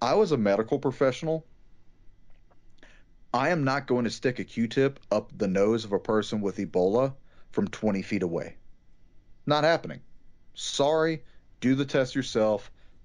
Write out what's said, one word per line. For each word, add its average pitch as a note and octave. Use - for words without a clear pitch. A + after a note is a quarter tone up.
I B2
was G3
a C3
medical A2
professional, C#3+
I C3+
am E3+
not C3+
going B2
to G#2+
stick -
a G2+
Q-tip C3+
up G#2
the G#2
nose G2+
of G2+
a F#2+
person G#2+
with G2
Ebola G2+
from -
twenty G3+
feet G2+
away. E2+
Not D3
happening. D#3
Sorry, D#3+
do B2+
the C#3
test C3+
yourself, A2